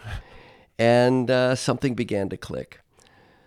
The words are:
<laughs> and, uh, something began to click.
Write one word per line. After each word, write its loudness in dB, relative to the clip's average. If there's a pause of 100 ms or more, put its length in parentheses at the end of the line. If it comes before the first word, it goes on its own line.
<laughs> -16
and, 4
uh, 2
something -2
began -4
to -8
click. -12 (640)